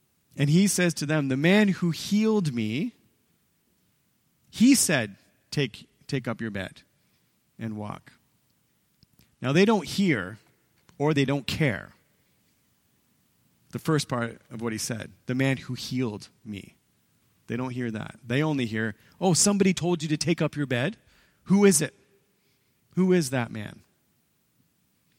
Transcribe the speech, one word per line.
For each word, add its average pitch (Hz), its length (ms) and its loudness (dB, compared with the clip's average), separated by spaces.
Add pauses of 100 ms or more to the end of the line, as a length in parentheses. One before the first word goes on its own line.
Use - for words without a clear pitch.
(360)
And 143 140 0
he 185 180 4
says 175 280 0
to 151 100 -6
them, 147 240 0
"The 131 80 0
man 196 320 4
who 170 220 0
healed 208 600 0
me, 120 400 -4 (1600)
he 254 260 6
said, 113 400 0 (340)
'Take, - 380 -4 (180)
take 131 220 -6
up 117 140 -6
your 113 100 -8
bed 98 300 -10 (760)
and 110 200 -10
walk.'" 98 340 -12 (1300)
Now, 127 120 -2
they 180 100 6
don't 202 240 2
hear 110 500 -2 (600)
or 151 160 0
they 139 100 4
don't 139 240 -2
care 95 460 -2 (1800)
the 120 80 -8
first 156 300 0
part 117 320 -6 (100)
of 120 100 -12
what 117 120 -4
he 110 40 -6
said, 104 340 -8 (160)
"The 127 80 -2
man 135 220 0
who - 180 -10
healed 120 520 -6 (160)
me." 104 320 -14 (720)
They 117 100 -6
don't 127 140 -4
hear 123 220 -6
that. 104 340 -10
They 127 180 0
only 143 220 0
hear, 110 300 -4 (260)
"Oh, 180 120 4
somebody 196 400 4
told 165 300 -2
you 160 60 -4
to 151 80 -2
take 170 240 -2
up 151 160 -2
your 147 80 -2
bed? 131 320 -4 (460)
Who 196 200 4
is 180 180 8
it? - 120 -6 (1000)
Who 180 180 4
is 160 160 2
that 123 200 -2
man?" 104 340 -12 (1400)